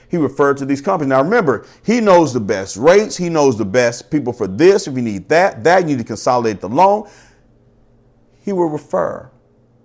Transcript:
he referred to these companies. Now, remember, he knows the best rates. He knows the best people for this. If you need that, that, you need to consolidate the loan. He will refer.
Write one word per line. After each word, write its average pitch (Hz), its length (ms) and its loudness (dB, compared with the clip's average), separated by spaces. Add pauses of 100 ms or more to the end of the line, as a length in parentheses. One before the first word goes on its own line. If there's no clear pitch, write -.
he 175 80 -4
referred 139 400 0
to 139 80 -8
these 139 160 -4
companies. 160 280 -2
Now, 135 140 2
remember, 170 420 0 (180)
he 233 180 0
knows 175 320 4
the 123 80 -2
best 98 360 -6
rates. 180 400 2
He 180 120 -4
knows 139 280 2
the 110 80 -4
best 117 460 -2
people 123 200 -4
for 107 140 -6
this. 165 400 2
If 139 100 -10
you 127 60 -4
need 104 280 -6
that, 165 340 0
that, 180 200 4
you 151 120 -2
need 120 40 -4
to 117 40 -6
consolidate 117 580 -2
the 92 80 -8
loan. 190 400 2 (1300)
He 202 100 -6
will 175 140 0
refer. - 640 -6 (540)